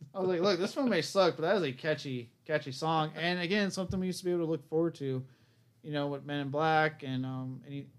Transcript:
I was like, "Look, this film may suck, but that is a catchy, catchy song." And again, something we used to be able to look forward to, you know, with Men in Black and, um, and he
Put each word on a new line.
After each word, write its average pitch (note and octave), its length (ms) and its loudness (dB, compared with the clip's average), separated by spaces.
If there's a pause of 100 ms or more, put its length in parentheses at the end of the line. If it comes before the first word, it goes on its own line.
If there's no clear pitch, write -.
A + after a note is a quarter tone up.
(140)
I G3 60 -6
was F3+ 100 0
like, E3+ 120 2
"Look, F#3+ 180 4
this G3 160 -2
film C4+ 140 2
may F3 120 4
suck, E3+ 360 4
but D3+ 40 -8
that F3 140 4
is F#3 80 2
a C3+ 80 0
catchy, C3 580 -4 (160)
catchy D3 260 -2
song." D#3 440 0
And F3 240 0
again, F#3+ 320 2
something F#3 280 -4
we F#3 60 0
used F3+ 140 -4
to F#3 60 -8
be F3+ 60 2
able E3+ 140 2
to D#3+ 60 0
look D#3+ 180 -4
forward D#3+ 260 2
to, C3 300 -4 (560)
you D3+ 100 -10
know, C#3+ 160 -2
with C#3 160 -6
Men C#3+ 180 -4
in C#3 80 -6
Black D#3 540 2
and, C3 220 -2
um, C3 400 -6
and C#3 80 -12
he C#3 140 -10 (120)